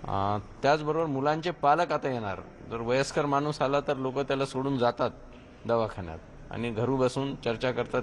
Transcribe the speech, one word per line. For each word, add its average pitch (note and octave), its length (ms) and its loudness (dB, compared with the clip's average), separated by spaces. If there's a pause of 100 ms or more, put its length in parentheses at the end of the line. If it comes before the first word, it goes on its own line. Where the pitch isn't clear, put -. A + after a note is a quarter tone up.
अ, G2+ 340 0 (260)
त्याचबरोबर D3+ 420 2
मुलांचे D3+ 460 0
पालक E3 400 4
आता D3+ 180 0
येणार. G#2+ 300 -2 (320)
जर A2+ 60 -4
वयस्कर C3+ 480 2
माणूस C#3+ 360 0
आला C#3 180 2
तर C#3+ 180 0
लोकं C3 260 -2
त्याला C3+ 220 0
सोडून C3+ 320 0
जातात A#2+ 320 2 (580)
दवाखान्यात G#2 520 0 (320)
आणि A#2 200 -2
घरू A#2+ 260 2
बसून C3 380 0
चर्चा A#2+ 360 -2
करतात A#2+ 320 -2